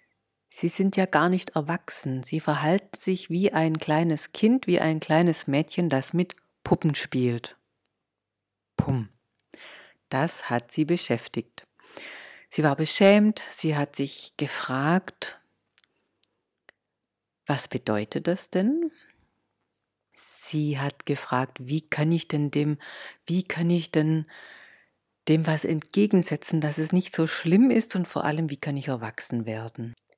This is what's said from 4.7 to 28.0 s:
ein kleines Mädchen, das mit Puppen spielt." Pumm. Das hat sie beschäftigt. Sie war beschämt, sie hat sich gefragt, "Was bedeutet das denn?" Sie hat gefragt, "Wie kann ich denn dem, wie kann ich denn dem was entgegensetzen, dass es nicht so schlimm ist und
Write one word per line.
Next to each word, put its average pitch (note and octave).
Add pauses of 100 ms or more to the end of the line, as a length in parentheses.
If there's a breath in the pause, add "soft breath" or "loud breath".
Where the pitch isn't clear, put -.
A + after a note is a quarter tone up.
ein D#3+
kleines D#3+
Mädchen, D#3
das C3+
mit F3+ (260)
Puppen D#3
spielt." B2 (1200)
Pumm. B2 (1040 loud breath)
Das C#3
hat A#2+
sie D#3
beschäftigt. - (840 loud breath)
Sie D#3
war C#3+
beschämt, G#3
sie D#3
hat D3
sich -
gefragt, - (2000)
"Was C#3
bedeutet A2
das -
denn?" D4 (1200 soft breath)
Sie -
hat C#3
gefragt, C3
"Wie D3
kann D3+
ich E3+
denn D3
dem, D3 (500 loud breath)
wie F3+
kann E3+
ich F3
denn D#3 (1040 loud breath)
dem D#3+
was D#3
entgegensetzen, E3
dass D3+
es D#3
nicht F#3
so E3
schlimm G3+
ist A3+
und F3+